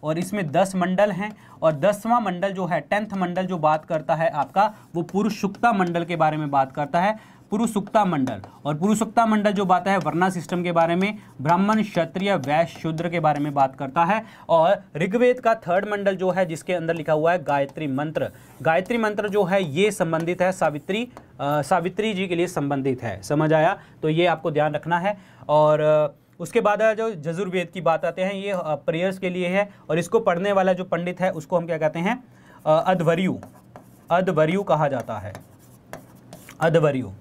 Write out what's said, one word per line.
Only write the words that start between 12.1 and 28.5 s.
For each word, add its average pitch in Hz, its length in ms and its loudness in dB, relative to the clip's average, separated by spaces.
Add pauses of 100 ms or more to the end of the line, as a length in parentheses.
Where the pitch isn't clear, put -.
वैश्य, 147 440 -2
शूद्र 165 280 -4
के 165 120 -2
बारे 151 200 2
में 147 140 -4
बात 135 220 2
करता 143 280 0
है। 220 200 0 (240)
और 170 360 4 (120)
ऋग्वेद 240 440 2
का 226 140 2
थर्ड 202 340 0
मंडल 196 280 -2
जो 185 140 0
है 180 160 0
जिसके 160 280 -6
अंदर 165 200 -2
लिखा 160 180 -2
हुआ 156 200 4
है 170 120 -2
गायत्री 143 420 -2
मंत्र, 139 440 -4 (320)
गायत्री 185 360 0
मंत्र 214 300 -2
जो 196 160 2
है 190 200 2
ये 170 260 2
संबंधित 170 520 -2
है 185 100 2
सावित्री, 185 560 -2 (320)
अ, 143 220 0
सावित्री 185 520 0
जी 190 140 -2
के 170 80 -2
लिए 175 100 2
संबंधित 139 560 -2
है। 95 200 -8
समझ 156 300 2
आया? 165 260 4 (240)
तो 156 60 0
ये 165 180 2
आपको 165 240 0
ध्यान 151 240 0
रखना 165 240 -2
है। 196 200 -2 (300)
और, 151 320 4
अ, 151 360 2 (240)
उसके 175 200 0
बाद 208 220 2
जो 220 260 2
यजुर्वेद 175 640 -4
की 190 60 -8
बात 160 240 0
आते 170 180 -4
हैं 196 120 -2
ये, 196 160 -6